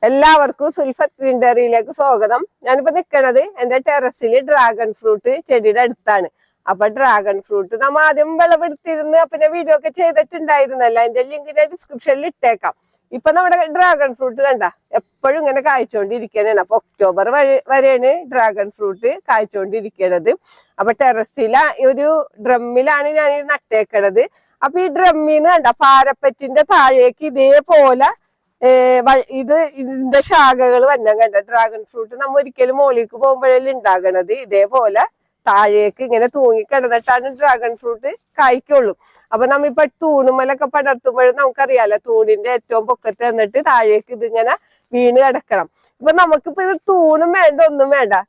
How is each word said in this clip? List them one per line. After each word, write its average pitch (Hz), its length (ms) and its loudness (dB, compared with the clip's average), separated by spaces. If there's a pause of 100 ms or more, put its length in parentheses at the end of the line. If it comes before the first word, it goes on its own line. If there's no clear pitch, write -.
എല്ലാവർക്കും 285 680 2
സുൽഫത്ത് 285 440 -4
ഗ്രീൻ 262 220 -2
ഡയറിയിലേക്ക് 233 540 0
സ്വാഗതം. 247 460 0 (240)
ഞാനിപ്പോ 262 300 0
നിക്കണത് 269 440 0 (220)
എന്റെ 247 240 -2
ടെറസിൽ 254 480 -2 (160)
ഡ്രാഗൺ 233 480 0
ഫ്രൂട്ട് 220 340 -2 (160)
ചെടിയുടെ 220 360 0
അടുത്താണ്. 208 440 -2 (420)
അപ്പൊ 202 240 -2
ഡ്രാഗൺ 208 420 0 (100)
ഫ്രൂട്ട് 196 360 -6
നമ്മ 277 140 -2 (100)
ആദ്യം 302 240 0 (100)
വിളവെടുത്തിരുന്ന്, 320 840 -2
അപ്പൊ 320 160 -12
ഞാൻ 311 160 2
വീഡിയോ 311 220 0
ഒക്കെ 302 200 -6
ചെയ്തിട്ടുണ്ടായിരുന്നല്ലോ, 294 1040 0
അതിന്റെ 240 280 -2
ലിങ്ക് 294 280 -12
ഞാൻ 302 140 2
ഡിസ്ക്രിപ്ഷനിൽ 285 580 -6
ഇട്ടേക്കാം. 226 440 -2 (420)
ഇപ്പൊ 247 200 -2
നമ്മുടെ 359 220 2 (180)
ഡ്രാഗൺ 330 420 2
ഫ്രൂട്ട് 254 280 -6
കണ്ട 262 160 0 (380)
എപ്പോഴും 269 420 -4
ഇങ്ങനെ 269 260 -2
കായ്ച്ചോണ്ടിരിക്കണേണ്. 220 960 -2
അപ്പൊ 214 180 -4
ഒക്ടോബർ 202 540 -2
വരെ-, 269 240 2 (120)
വരെയാണ് 262 400 2 (200)
ഡ്രാഗൺ 208 460 -2
ഫ്രൂട്ട് 214 340 -4 (180)
കായ്ച്ചോണ്ടിരിക്കണത്. 202 1000 -4 (480)
അപ്പൊ 220 220 -2
ടെറസില 226 540 -2 (340)
ഒരു 277 180 -2 (380)
ഡ്രമ്മിലാണ് 254 720 0
ഞാൻ 302 180 0
ഇത് 285 160 -8
നട്ടേക്കണത്. 214 720 -2 (400)
അപ്പൊ 294 220 -2
ഈ - 100 -2
ഡ്രമ്മിന്ന് 311 580 2
കണ്ട 294 140 2 (160)
പാരപ്പറ്റിന്റെ 269 800 2 (100)
താഴേക്ക് 262 580 4
ഇതേപോലെ, 277 800 4 (580)
ഏ, - 20 6 (340)
വ-, 269 240 2 (120)
ഇത് 269 140 0 (280)
ഇതിന്റെ 262 380 -2 (100)
ശാഖകൾ 254 600 4
വന്നം 220 300 0
കണ്ട. 214 160 2 (140)
ഡ്രാഗൺ 226 400 -2
ഫ്രൂട്ട് 226 320 -12
നമ്മ 269 180 -6
ഒരിക്കലും 262 400 -2
മോളിലേക്ക് 240 420 0
പോകുമ്പോഴല്ലേ 262 540 2
ഉണ്ടാകണത്. 185 560 -2 (140)
ഇതേപോലെ 208 580 0 (420)
താഴേക്ക് 208 600 2
ഇങ്ങനെ 233 280 0
തൂങ്ങി 233 360 2
കിടന്നിട്ടാണ് 247 560 -2 (120)
ഡ്രാഗൺ 247 420 0
ഫ്രൂട്ട് 233 300 -8 (280)
കായ്ക്കുള്ളൂ. 269 540 2 (400)
അപ്പൊ 226 200 0
നമ്മ 294 180 0
ഇപ്പൊ 294 140 0 (180)
തൂണുമ്മലൊക്കെ 269 720 0
പടർത്തുമ്പോഴും 254 640 0
നമുക്കറിയാലോ, 254 580 0 (100)
തൂണിന്റെ 220 480 0
ഏറ്റവും 226 340 -4
പൊക്കത്ത് 226 400 -6
എന്നിട്ട് 220 280 -2 (120)
താഴേക്ക് 220 480 0
ഇതിങ്ങനെ 226 360 -2 (380)
വീണ് 247 320 2
കിടക്കണം. 240 420 -2 (340)
ഇപ്പൊ 294 200 0
നമുക്കിപ്പോ 320 460 0
ഇത് 381 100 -2 (160)
തൂണും 330 480 2
വേണ്ട, 302 200 2 (120)
ഒന്നും 277 240 0
വേണ്ട 220 180 0 (140)